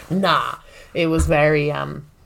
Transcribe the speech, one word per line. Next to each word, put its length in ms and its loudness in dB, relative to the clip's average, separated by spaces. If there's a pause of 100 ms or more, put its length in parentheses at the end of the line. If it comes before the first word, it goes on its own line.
nah. 460 0 (380)
It 140 0
was 200 0
very, 420 2
um, 360 -8 (200)